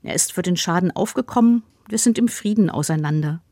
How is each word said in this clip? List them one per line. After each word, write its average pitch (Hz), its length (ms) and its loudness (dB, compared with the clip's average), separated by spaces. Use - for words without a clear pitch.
Er - 100 -8
ist - 200 -2
für 185 100 -4
den 180 140 0
Schaden 180 340 0
aufgekommen, 233 720 2
wir 214 100 -6
sind 226 220 2
im 240 80 2
Frieden 208 420 0
auseinander. 151 720 -2